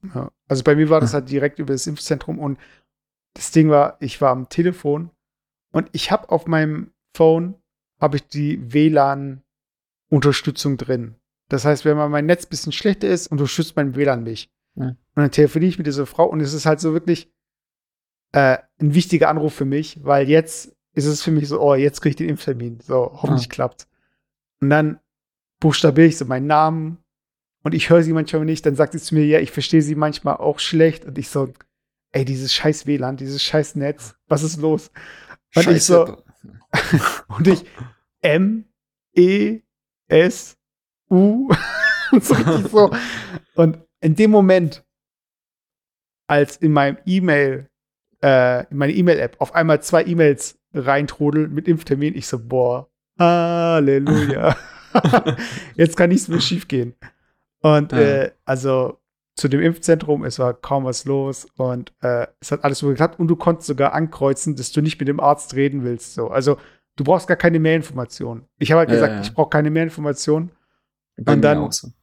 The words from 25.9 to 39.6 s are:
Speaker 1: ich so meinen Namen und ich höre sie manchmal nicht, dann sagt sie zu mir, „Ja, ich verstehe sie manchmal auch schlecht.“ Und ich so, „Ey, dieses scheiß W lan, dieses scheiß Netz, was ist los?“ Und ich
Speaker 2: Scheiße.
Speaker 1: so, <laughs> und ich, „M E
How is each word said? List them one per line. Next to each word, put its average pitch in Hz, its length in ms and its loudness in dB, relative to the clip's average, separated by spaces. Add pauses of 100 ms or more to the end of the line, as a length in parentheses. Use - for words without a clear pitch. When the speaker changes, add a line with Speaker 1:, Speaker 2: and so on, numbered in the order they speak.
Speaker 1:
ich 160 120 4
so 143 60 -8
meinen 127 220 -4
Namen 156 520 0 (640)
und 160 100 -2
ich 160 160 -2
höre 170 120 8
sie 160 100 -2
manchmal 156 320 -2
nicht, 160 220 -4
dann 139 100 0
sagt 147 160 0
sie 160 80 -10
zu - 140 -6
mir, 151 120 4
„Ja, 151 140 4
ich - 100 -4
verstehe 156 320 2
sie 147 120 -2
manchmal 151 420 -4
auch 147 240 -2
schlecht.“ 160 460 2
Und 139 120 -14
ich 139 120 -10
so, 135 220 -4 (600)
„Ey, 131 120 -2
dieses 131 300 -6
scheiß - 320 -2
W 147 120 0
lan, 131 180 -6
dieses 135 260 -8
scheiß - 340 -2
Netz, 143 380 -8 (140)
was 151 140 0
ist 160 180 -6
los?“ 156 300 -2 (640)
Und 175 140 4
ich 165 160 4
Speaker 2:
Scheiße. 170 200 6
Speaker 1:
so, - 180 -10 (500)
<laughs> - 560 -2
und 113 200 -2
ich, 180 160 2 (560)
„M 190 460 0 (480)
E 202 460 4 (480)